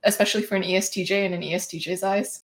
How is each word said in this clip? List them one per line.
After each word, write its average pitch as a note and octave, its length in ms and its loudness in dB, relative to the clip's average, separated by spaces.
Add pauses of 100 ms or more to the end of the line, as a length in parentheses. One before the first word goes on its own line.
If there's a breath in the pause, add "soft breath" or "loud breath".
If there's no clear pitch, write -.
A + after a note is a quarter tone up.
especially G#3 400 4
for G3+ 120 -4
an F#3 100 0
E F#3 100 2
S G3 140 2
T F3+ 160 -2
J G3 200 2
and F3+ 80 0
an F3 80 -4
E E3 120 -4
S F#3 140 -2
T E3+ 120 -8
J's F3+ 240 -4
eyes. G3 440 -2